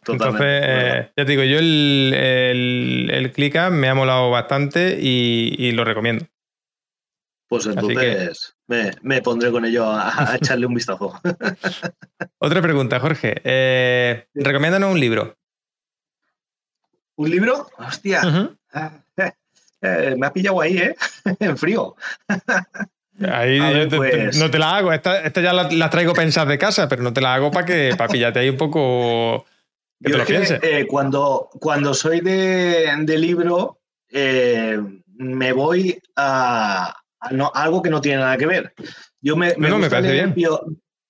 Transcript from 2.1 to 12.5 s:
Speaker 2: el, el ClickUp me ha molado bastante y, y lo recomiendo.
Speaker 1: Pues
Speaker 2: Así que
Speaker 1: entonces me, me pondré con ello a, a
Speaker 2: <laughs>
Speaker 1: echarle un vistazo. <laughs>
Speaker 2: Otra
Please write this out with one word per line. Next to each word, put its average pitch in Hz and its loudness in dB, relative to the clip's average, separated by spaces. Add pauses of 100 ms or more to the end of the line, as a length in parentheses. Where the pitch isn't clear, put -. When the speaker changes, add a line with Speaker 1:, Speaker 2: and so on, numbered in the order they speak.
Speaker 2:
el, 123 0
el 131 -2
ClickUp 160 0
me 139 2
ha 131 2
molado 131 2
bastante 143 0
y, 120 0
y 123 -2
lo 117 0
recomiendo. 113 -2 (1200)
Speaker 1:
Pues 110 -2
Speaker 2:
Así 101 -2
que - 0
Speaker 1:
entonces 98 -2 (120)
me, 113 -2 (100)
me 131 -2
pondré 120 0
con 117 0
ello 117 0
a, 107 -2
a - -2
Speaker 2:
<laughs> - -
Speaker 1:
echarle 127 -2
un 120 -2
vistazo. 185 -6
<laughs> - -8
Speaker 2:
Otra 165 2